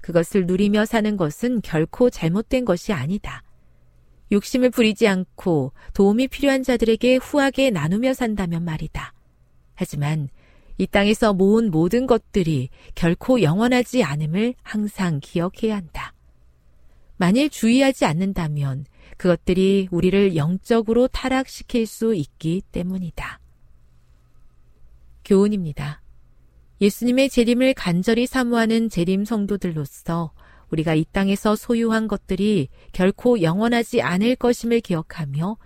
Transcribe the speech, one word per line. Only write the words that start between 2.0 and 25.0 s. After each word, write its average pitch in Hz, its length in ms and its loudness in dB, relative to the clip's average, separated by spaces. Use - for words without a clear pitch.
잘못된 220 540 -2
것이 196 280 -2
아니다. 165 520 -6
욕심을 247 380 2
부리지 220 360 2
않고 180 640 -2
도움이 208 320 4
필요한 269 380 0
자들에게 240 520 2
후하게 269 540 0
나누며 196 420 0
산다면 202 520 -4
말이다. 156 500 -8
하지만 147 540 -4
이 190 120 -2
땅에서 208 440 2
모은 202 380 2
모든 180 380 2
것들이 165 600 0
결코 185 460 2
영원하지 240 600 2
않음을 156 600 -2
항상 196 600 -4
기억해야 196 540 -4
한다. - 380 -12
만일 220 320 2
주의하지 262 560 2
않는다면 151 800 -2
그것들이 190 760 2
우리를 185 420 2
영적으로 220 720 0
타락시킬 262 800 -4
수 226 280 -2
있기 165 480 -4
때문이다. 180 680 -8